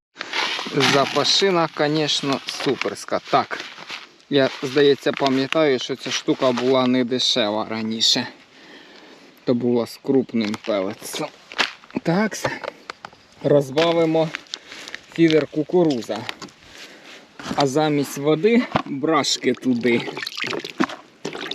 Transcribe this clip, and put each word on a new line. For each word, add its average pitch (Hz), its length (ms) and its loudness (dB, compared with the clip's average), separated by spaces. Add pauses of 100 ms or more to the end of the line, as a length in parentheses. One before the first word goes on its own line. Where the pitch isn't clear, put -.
(920)
Запашина, 151 840 2
конечно, 147 720 -2
суперська. - 720 -4 (100)
Так, - 300 0 (720)
я, 135 180 4 (140)
здається, 143 500 4
пам'ятаю, 135 640 2
що 127 180 -6
ця - 140 -10
штука 139 420 0
була 127 340 2
не 127 180 4
дешева 113 640 0
раніше. 113 580 -2 (1160)
То 131 100 2
була 120 320 0
з - 160 -18
крупним 117 540 0 (100)
пелецом. 104 600 -4 (760)
Так, 202 300 0 (1080)
розбавимо 160 840 2 (840)
фідер 156 340 4
кукуруза. 147 720 0 (1400)
А 143 100 2
замість 143 520 0
води 156 440 4 (240)
брашки 143 680 0
туди. 120 480 2 (1500)